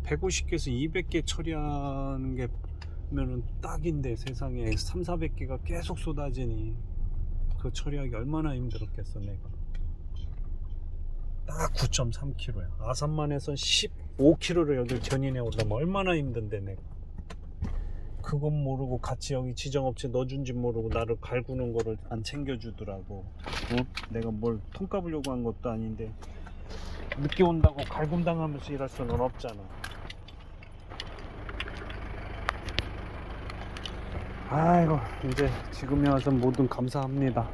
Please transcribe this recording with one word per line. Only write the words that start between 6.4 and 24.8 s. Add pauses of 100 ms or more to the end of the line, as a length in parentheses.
그
처리하기
얼마나
힘들었겠어,
내가. (2000)
딱
구점삼
킬로야. (120)
아산만에서
십오
킬로를
여길
견인해
오려면
얼마나
힘든데,
내가. (1400)
그건
모르고
같이
여기
지정업체
넣어준지
모르고
나를
갈구는
거를 (140)
안
챙겨주더라고.
어? (240)
내가
뭘 (140)
통까보려고